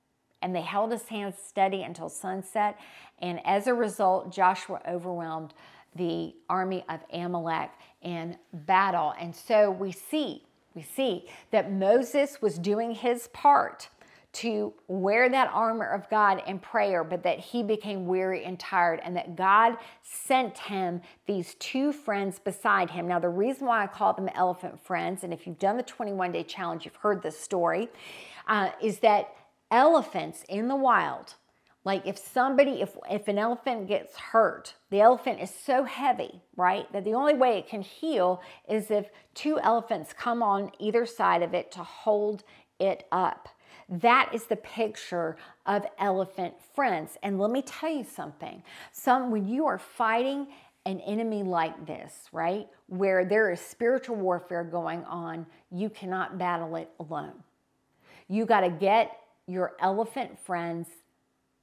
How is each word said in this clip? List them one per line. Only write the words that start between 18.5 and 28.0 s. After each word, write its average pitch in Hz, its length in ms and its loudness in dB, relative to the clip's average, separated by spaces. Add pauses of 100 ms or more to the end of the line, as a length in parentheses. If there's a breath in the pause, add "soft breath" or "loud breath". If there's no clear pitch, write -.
tired, 175 440 2
and 175 120 -6
that 175 200 -6
God 208 420 6 (260 loud breath)
sent - 560 -2
him 180 420 -4 (240 loud breath)
these 190 300 -4
two 277 360 -2
friends 202 460 -4
beside 190 540 0
him. 170 160 -6
Now, 175 100 0
the 170 120 0
reason 254 360 -2
why 226 160 2
I 196 60 -2
call 190 260 0
them 190 220 -4
elephant 180 440 -2
friends, 180 440 -4
and 170 100 -8
if 160 140 -12
you've 170 100 -12
done 202 200 0
the 247 60 -4
twenty-one 196 480 -4
day 170 120 -4
challenge, 165 420 -8
you've - 120 -18
heard 190 260 0
this - 160 -6
story, 175 500 0 (580 loud breath)